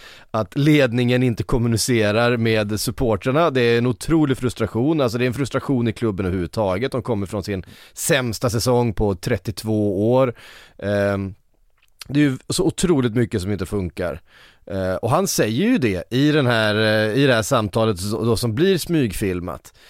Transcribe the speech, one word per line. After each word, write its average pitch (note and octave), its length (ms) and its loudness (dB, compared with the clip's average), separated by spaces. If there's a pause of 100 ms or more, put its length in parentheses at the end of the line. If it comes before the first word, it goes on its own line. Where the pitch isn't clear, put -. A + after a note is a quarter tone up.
(300)
att A2 280 -2
ledningen B2+ 640 4
inte B2+ 200 0
kommunicerar A#2 920 2
med A2 440 0
supportrarna. C3 720 0
Det C3 100 0
är A#2 180 4
en A#2+ 80 0
otrolig C#3+ 520 0
frustration. B2+ 640 -2
Alltså A#2+ 180 0
det B2 60 0
är - 20 0
en A#2+ 80 -2
frustration B2 540 -2
i G#2+ 40 -2
klubben G2+ 340 -2
överhuvudtaget. F#2+ 680 -2
De B2+ 100 -4
kommer G#2 240 -4
från G2+ 160 -6
sin F#2+ 220 -6 (280)
sämsta B2+ 580 -2
säsong A#2+ 440 0
på G#2 200 0
trettiotvå G#2+ 960 -2
år. B2+ 220 2 (440)
Ehm, G2+ 560 -2 (760)
det C#3+ 120 0
är D3 40 6
ju C3 140 0 (100)
så - 160 -2
otroligt C#3 500 0
mycket A2+ 280 0
som G2 100 -4
inte F#2 140 -4
funkar. F2 540 -6 (460)
Eh, F#2+ 280 -4
och A2 160 -4
han F3+ 160 2
säger C3 400 0
ju B3 120 2
det G2+ 320 0
i C#3+ 220 2
den D3 140 2
här, A2 280 2
eh, G#2+ 440 2
i C#3+ 80 4
det C3 80 4
här A2 80 2
samtalet A2 580 0
så-, G#2 240 -4
då A2+ 120 2
som A#2 180 -2
blir F3+ 240 2
smygfilmat. F#2 960 -4 (160)